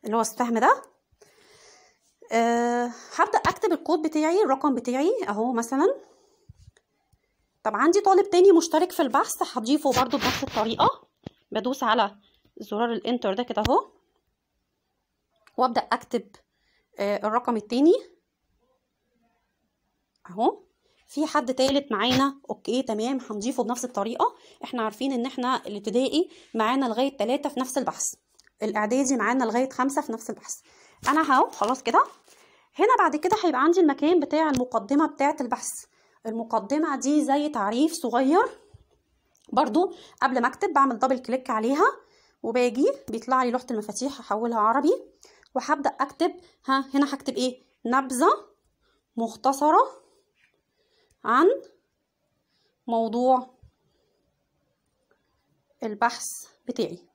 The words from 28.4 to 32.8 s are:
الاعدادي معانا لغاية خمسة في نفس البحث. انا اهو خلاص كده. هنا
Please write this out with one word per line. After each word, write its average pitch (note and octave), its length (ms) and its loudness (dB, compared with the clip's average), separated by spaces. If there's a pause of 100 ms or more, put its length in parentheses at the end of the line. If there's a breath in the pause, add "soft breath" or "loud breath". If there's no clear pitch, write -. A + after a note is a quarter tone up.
الاعدادي A#3+ 540 0
معانا A#3+ 260 0
لغاية A#3+ 260 0
خمسة C4+ 320 -2
في C#4+ 100 -8
نفس A3 180 -10
البحث. - 320 -12 (460 soft breath)
انا D4 140 2
اهو D4 280 2
خلاص A#3 340 -4
كده. D#4+ 200 2 (760 soft breath)
هنا G4 200 4